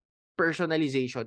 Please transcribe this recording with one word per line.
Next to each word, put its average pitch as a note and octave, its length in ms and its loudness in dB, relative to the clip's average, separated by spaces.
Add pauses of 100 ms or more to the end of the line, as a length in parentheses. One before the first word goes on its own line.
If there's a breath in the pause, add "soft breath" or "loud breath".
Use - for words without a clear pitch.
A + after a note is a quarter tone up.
(380)
personalization. D#3 880 0